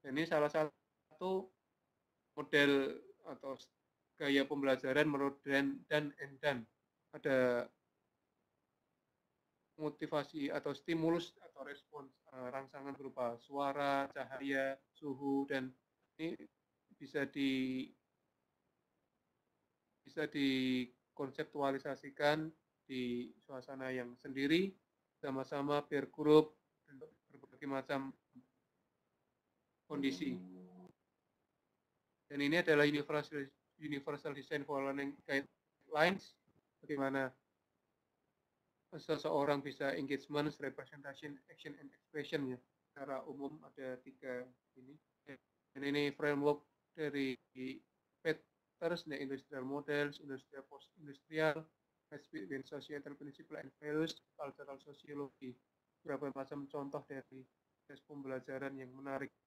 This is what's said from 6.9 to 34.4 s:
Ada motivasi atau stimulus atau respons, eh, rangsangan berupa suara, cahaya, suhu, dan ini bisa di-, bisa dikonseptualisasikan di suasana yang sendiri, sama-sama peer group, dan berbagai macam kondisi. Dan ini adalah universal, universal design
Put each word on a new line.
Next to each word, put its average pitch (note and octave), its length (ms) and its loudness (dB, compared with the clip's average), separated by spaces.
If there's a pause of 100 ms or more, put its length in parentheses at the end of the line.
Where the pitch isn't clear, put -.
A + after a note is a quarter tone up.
Ada B2+ 560 4 (2000)
motivasi D3 720 -4
atau C#3+ 240 -2
stimulus E3 640 0 (160)
atau C3+ 160 -14
respons, C#3 400 -16 (240)
eh, B2+ 160 -8
rangsangan C3+ 480 -8
berupa B2 400 -4
suara, C#3 720 0
cahaya, C3+ 640 -2 (240)
suhu, C#3 560 0
dan C3 160 0 (480)
ini E3 160 -4 (640)
bisa C#3 320 -4
di-, C3 640 0 (2000)
bisa D3+ 320 -4
dikonseptualisasikan C#3 2250 0 (380)
di B2 560 -4
suasana C3 480 -8
yang B2 320 -4
sendiri, D3 480 4 (480)
sama-sama C#3+ 640 0
peer C#3 240 -2
group, D3+ 480 8 (320)
dan C3+ 160 -18 (320)
berbagai - 320 -14
macam C3+ 480 -2 (1800)
kondisi. C#3 480 -2 (1900)
Dan C#3+ 160 0
ini E3 160 6
adalah D3+ 240 8
universal, D3 560 0 (400)
universal C#3+ 560 -6
design C#3+ 240 -4